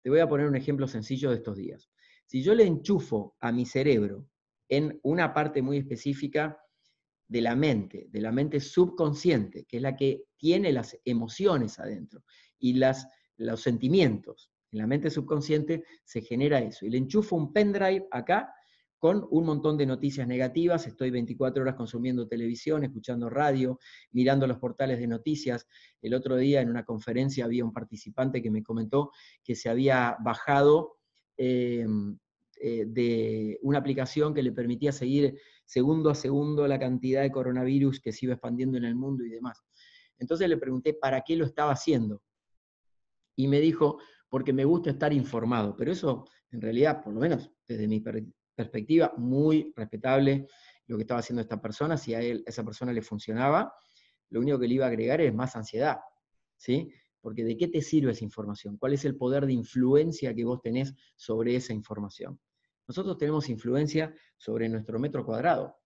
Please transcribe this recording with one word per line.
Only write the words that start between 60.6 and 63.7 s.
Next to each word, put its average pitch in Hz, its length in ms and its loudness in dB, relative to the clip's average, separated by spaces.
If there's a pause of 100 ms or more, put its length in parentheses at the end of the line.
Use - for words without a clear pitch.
tenés 131 320 -4 (240)
sobre 113 400 -2
esa 123 160 -6
información? 104 640 -10 (480)
Nosotros 180 300 -6
tenemos 147 320 0
influencia 147 640 0 (240)